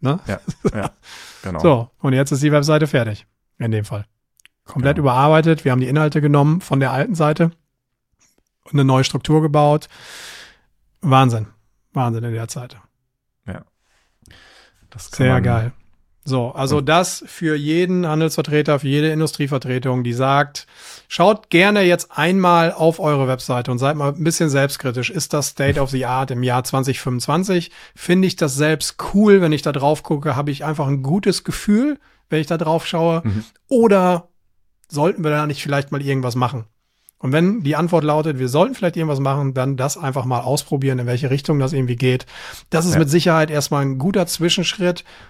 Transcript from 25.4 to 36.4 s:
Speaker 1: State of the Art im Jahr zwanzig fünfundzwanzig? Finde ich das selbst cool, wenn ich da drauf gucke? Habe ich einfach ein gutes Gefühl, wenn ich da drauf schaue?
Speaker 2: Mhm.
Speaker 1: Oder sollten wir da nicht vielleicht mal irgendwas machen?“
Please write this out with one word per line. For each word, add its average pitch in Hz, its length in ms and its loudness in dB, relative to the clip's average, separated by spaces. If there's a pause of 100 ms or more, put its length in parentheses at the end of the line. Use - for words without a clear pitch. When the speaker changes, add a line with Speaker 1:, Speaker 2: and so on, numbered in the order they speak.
Speaker 1:
State 143 340 0
of 131 80 0
the 131 160 -2
Art 131 240 -2
im 123 140 -4
Jahr 127 200 0
zwanzig 135 380 -2
fünfundzwanzig? 170 720 -2 (240)
Finde 185 320 2
ich - 80 -2
das 143 180 -2
selbst 151 500 -2 (100)
cool, 202 280 6
wenn 160 100 2
ich 147 120 -2
da 151 80 -2
drauf 143 320 0
gucke? 147 320 -2
Habe 147 160 -2
ich 139 120 -8
einfach 151 240 -4
ein 139 140 -2
gutes 180 420 0
Gefühl, 240 560 0 (300)
wenn 160 100 0
ich 147 80 -4
da 165 120 -2
drauf 160 260 0
schaue? 165 400 0
Speaker 2:
Mhm. 107 180 -2 (240)
Speaker 1:
Oder 190 640 4 (580)
sollten 165 360 0
wir 151 80 0
da 151 160 0
nicht 143 160 -6
vielleicht 143 280 -4
mal 143 120 -6
irgendwas 131 320 -2
machen?“ 123 300 -4 (520)